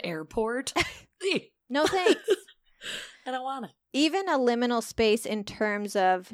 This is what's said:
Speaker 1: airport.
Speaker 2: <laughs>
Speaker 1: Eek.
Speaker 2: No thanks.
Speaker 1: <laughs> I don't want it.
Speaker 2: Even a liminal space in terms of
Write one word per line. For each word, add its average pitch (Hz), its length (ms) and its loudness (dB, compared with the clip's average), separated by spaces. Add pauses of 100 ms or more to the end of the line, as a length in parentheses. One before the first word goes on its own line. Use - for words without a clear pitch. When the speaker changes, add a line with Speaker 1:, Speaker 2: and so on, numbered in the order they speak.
Speaker 1:
airport. 220 720 -6 (260)
Speaker 2:
<laughs> - 260 -12
Speaker 1:
Eek. 349 260 -2 (180)
Speaker 2:
No 285 180 2
thanks. 381 340 2 (540)
Speaker 1:
<laughs> - 500 -14
I 254 60 -6
don't 254 120 -4
want 262 220 -8
it. - 60 -12 (220)
Speaker 2:
Even 320 360 2
a 302 80 2
liminal 240 460 2
space 220 420 2
in 208 200 -4
terms 208 500 -4
of 185 380 2